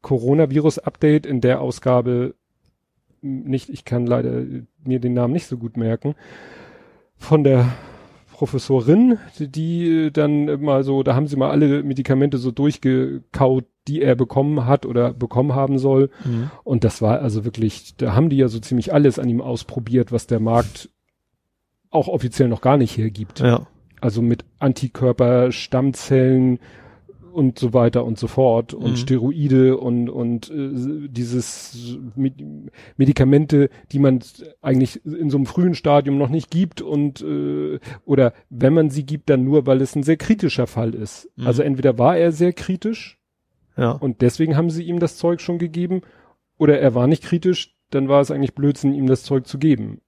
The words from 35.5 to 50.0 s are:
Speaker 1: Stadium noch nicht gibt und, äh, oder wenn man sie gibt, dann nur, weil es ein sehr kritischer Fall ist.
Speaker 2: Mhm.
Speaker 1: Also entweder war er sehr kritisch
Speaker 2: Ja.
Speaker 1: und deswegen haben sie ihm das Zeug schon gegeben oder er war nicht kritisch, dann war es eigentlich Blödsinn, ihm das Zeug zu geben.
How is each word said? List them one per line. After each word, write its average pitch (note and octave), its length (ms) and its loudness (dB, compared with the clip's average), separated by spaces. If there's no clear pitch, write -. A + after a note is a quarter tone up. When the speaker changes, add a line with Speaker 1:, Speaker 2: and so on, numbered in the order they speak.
Speaker 1:
Stadium C#3+ 420 2
noch C#3 120 0
nicht D#3 220 -4
gibt F3 300 -2
und, D3 420 -4
äh, D3 580 -6
oder C3 300 4
wenn C3 220 2
man D#3+ 180 4
sie C#3 140 -6
gibt, D3+ 260 -6
dann C3 120 4
nur, C3+ 240 2
weil C3 160 4
es C3+ 140 -4
ein C#3 80 -2
sehr D#3+ 120 2
kritischer A#2+ 520 -2
Fall A2+ 260 -4
ist. - 420 -14
Speaker 2:
Mhm. B2 120 -6
Speaker 1:
Also B2 140 2
entweder C3 360 0
war C#3+ 180 4
er E3+ 140 4
sehr E3+ 220 0
kritisch - 640 -8
Speaker 2:
Ja. A#2+ 160 0
Speaker 1:
und C#3 280 -4
deswegen D3 360 2
haben E3 140 0
sie E3 140 -6
ihm E3+ 160 -4
das E3+ 160 -2
Zeug E3+ 240 -2
schon F3 180 -6
gegeben F3 440 -4
oder D3 220 4
er C3+ 160 4
war B2 140 2
nicht D#3+ 160 0
kritisch, F3 500 -2
dann C3+ 180 -2
war C#3 120 6
es C#3 100 0
eigentlich C#3 240 -2
Blödsinn, C#3 400 0
ihm C#3 140 0
das C3 160 0
Zeug C3+ 240 -2
zu C#3+ 100 -10
geben. G#2+ 500 0